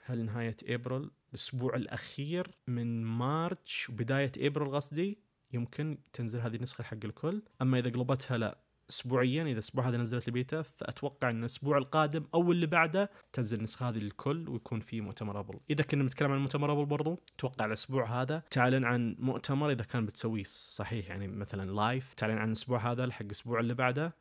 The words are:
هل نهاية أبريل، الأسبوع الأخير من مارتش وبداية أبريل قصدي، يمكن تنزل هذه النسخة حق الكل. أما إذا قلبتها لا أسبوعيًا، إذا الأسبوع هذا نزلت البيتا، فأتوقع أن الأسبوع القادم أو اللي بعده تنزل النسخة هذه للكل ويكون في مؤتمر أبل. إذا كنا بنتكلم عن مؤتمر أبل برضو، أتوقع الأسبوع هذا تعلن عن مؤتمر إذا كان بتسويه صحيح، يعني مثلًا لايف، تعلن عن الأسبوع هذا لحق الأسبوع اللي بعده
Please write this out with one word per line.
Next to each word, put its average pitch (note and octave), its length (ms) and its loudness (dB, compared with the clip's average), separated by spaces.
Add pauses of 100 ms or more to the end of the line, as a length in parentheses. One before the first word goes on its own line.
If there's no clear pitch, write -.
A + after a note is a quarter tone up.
هل A#2 200 -2
نهاية A2+ 320 -2 (120)
أبريل، B2 420 -2 (200)
الأسبوع B2+ 460 0
الأخير D3 720 -4 (160)
من A#2 380 0
مارتش C#3 880 -2
وبداية C3+ 480 0
أبريل C#3+ 320 0
قصدي، D3 480 -2 (340)
يمكن C#3+ 460 -2 (140)
تنزل A#2 280 -4
هذه A2+ 160 -2
النسخة A#2+ 280 -6
حق A2 200 -8
الكل. E3 380 -4 (200)
أما C3 160 6
إذا B2 120 2
قلبتها B2+ 480 0
لا A2 200 -2 (320)
أسبوعيًا، B2+ 520 2
إذا D3 100 0
الأسبوع B2 360 0
هذا A#2+ 80 2
نزلت A#2 320 0
البيتا، B2+ 340 0
فأتوقع - 680 -2
أن A2+ 100 -2
الأسبوع C#3 380 2
القادم D3+ 460 2 (100)
أو F3 180 6
اللي E3+ 140 4
بعده E3+ 440 4 (220)
تنزل A#2 260 0
النسخة A2+ 300 -2
هذه A2+ 100 0
للكل C#3 500 -2
ويكون A#2 320 -4
في A2+ 200 -6
مؤتمر G2+ 400 -4
أبل. F#2+ 200 -10 (100)
إذا D3 140 4
كنا C#3+ 180 2
بنتكلم C#3 300 2
عن C3+ 60 2
مؤتمر D3 340 2
أبل D3 120 4
برضو، D3+ 380 0 (140)
أتوقع B2+ 280 -2
الأسبوع A#2+ 580 0
هذا D3+ 280 -2
تعلن B2+ 340 4
عن A#2+ 340 2
مؤتمر C3+ 520 0
إذا A#2 140 0
كان A#2 220 0
بتسويه G#2+ 380 -4
صحيح، - 640 -8
يعني F#2+ 200 -6
مثلًا G2 420 -4
لايف، A#2 440 2
تعلن A2 240 0
عن A2 100 2
الأسبوع A#2 440 0
هذا B2 140 0
لحق A#2+ 160 -6
الأسبوع A2+ 380 -2
اللي A#2 140 2
بعده C3 460 0